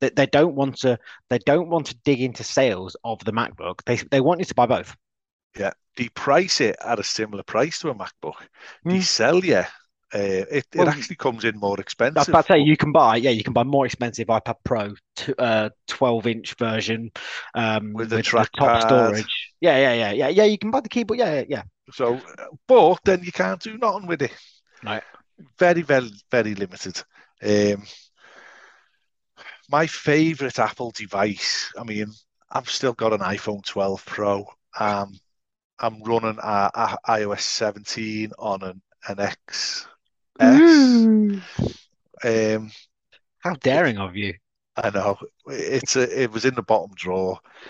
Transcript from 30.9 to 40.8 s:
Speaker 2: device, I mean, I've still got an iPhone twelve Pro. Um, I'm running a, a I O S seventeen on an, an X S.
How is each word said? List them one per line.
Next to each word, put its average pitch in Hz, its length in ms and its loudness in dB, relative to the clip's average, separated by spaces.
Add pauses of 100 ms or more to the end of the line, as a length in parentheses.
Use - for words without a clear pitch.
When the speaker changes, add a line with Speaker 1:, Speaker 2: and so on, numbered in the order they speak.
Speaker 2:
device, 101 840 -4
I 117 80 -12
mean, 107 220 -8 (440)
I've 131 200 -6
still 131 240 -2
got 113 180 0
an 104 80 -2
iPhone 98 440 -6
twelve 98 420 -4
Pro. 101 400 -4 (320)
Um, 101 400 -4 (600)
I'm 110 260 -6
running 113 380 -2
a, 101 320 0
a 110 300 -2
I 107 200 0
O 101 80 -4
S 98 120 -8
seventeen 107 920 -6
on 98 240 -6
an, 92 180 -12 (280)
an 101 120 -8
X - 640 -8 (540)
S. 262 680 8